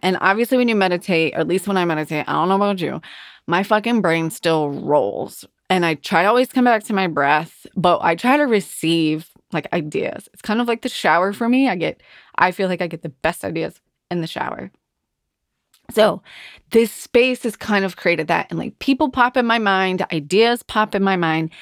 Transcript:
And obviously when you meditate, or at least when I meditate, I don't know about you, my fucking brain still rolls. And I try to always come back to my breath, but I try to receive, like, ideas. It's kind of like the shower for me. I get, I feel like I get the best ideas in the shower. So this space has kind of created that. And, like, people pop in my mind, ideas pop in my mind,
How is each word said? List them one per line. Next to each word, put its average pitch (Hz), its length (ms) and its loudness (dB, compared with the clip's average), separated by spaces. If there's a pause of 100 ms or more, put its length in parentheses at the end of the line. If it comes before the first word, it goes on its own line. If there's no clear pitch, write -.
And 185 160 0
obviously 226 380 2
when 247 100 2
you 226 80 0
meditate, 175 580 0
or - 60 -4
at 156 80 -2
least 185 200 -2
when 196 100 -2
I 180 80 0
meditate, 156 420 -4
I 143 60 -4
don't 160 160 0
know 196 60 2
about 202 260 0
you, 147 200 -6 (460)
my 175 160 0
fucking 220 380 0
brain 165 280 0
still 156 400 0
rolls. 143 760 -2 (240)
And 185 160 2
I 160 100 0
try 170 280 0
to 202 60 4
always 247 220 2
come 247 140 2
back 233 200 2
to 226 80 -6
my 190 140 0
breath, 151 580 0 (100)
but 175 260 2
I 170 140 2
try 254 220 2
to 294 60 2
receive, 165 840 0 (220)
like, 160 220 -6
ideas. 151 600 -4
It's - 80 -20
kind 214 200 -2
of 240 60 -2
like 233 140 -2
the 254 80 -6
shower 180 440 2
for 233 160 -2
me. 262 180 4
I 196 80 0
get, 160 260 -4 (340)
I 185 160 2
feel 190 180 -2
like 180 120 -2
I 180 60 -2
get 160 140 -10
the 165 80 -10
best - 340 -4
ideas 165 380 -6 (300)
in 175 100 -2
the 165 60 -6
shower. - 440 -8 (1200)
So 208 300 2 (500)
this 226 200 4
space 247 520 0
has 226 120 -4
kind 202 280 0
of 185 140 -4
created 156 300 -2
that. 165 220 0
And, 165 100 -6
like, - 200 -10
people 269 300 0
pop 247 260 0
in 247 100 2
my 226 140 2
mind, 190 520 0
ideas 208 520 2
pop 214 320 -2
in 196 80 0
my 196 120 2
mind, 160 340 0 (120)